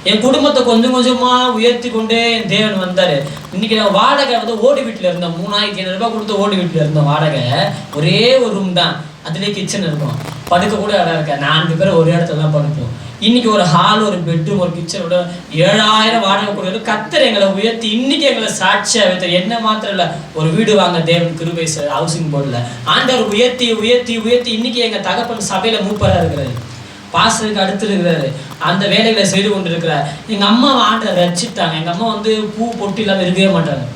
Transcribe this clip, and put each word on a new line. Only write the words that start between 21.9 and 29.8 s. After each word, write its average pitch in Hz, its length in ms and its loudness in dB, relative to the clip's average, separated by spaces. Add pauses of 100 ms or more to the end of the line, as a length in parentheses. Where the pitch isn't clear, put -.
ஹவுசிங் 160 320 -2
போர்டுல. 127 220 -2 (260)
ஆண்டவர் 247 400 0
உயர்த்தி, 233 480 0
உயர்த்தி, 233 460 0
உயர்த்தி 233 340 0
இன்னைக்கு 233 280 -2
எங்க 220 180 -2
தகப்பன் 190 560 -4
சபையில 220 220 0
மூப்பரா 202 420 0
இருக்கிறாரு, 160 320 -2 (640)
பாஸ்டருக்கு 214 480 0
அடுத்து 196 260 -2
இருக்கிறாரு. 170 580 0 (140)
அந்த 196 280 0
வேலைகளை 214 380 2
செய்து 196 260 2
கொண்டிருக்கிறார். 165 580 -2 (180)